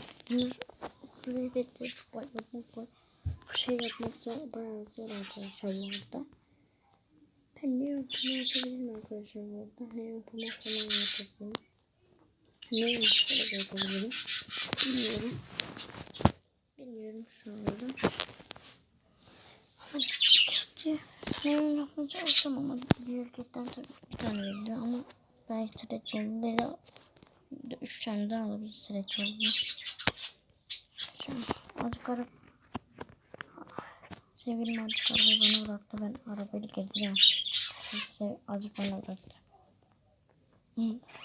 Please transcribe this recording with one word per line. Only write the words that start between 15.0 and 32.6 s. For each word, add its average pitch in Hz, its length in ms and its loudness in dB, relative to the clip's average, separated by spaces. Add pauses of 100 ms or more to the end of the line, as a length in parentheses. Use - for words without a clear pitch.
Bilmiyorum 226 500 -12
şu - 220 -18
anda. 208 220 -2 (2000)
Ama - 240 -4 (800)
gerçi 311 140 2 (460)
ne 294 80 4
yapmaya 294 560 0
çalışacağım 294 500 6
ama 269 200 -2 (280)
bir 247 120 -4
ülkeden 247 480 -8
tabii 247 200 -10 (260)
bir - 40 -10
tane 214 260 -2
verdi 202 300 -6
ama 240 320 -2 (440)
belki 220 300 -4
süreç 226 360 -6
oldu 214 280 -2
değil 226 160 2 (1120)
de - 120 -6
üç - 220 -10
tane 208 260 0
daha 226 140 0
alabilir 214 280 -4
süreç 202 460 -4
oldu. 214 260 0 (1500)
Şu - 360 -8 (460)
azıcık - 300 -2
ara-, 247 180 -2 (2000)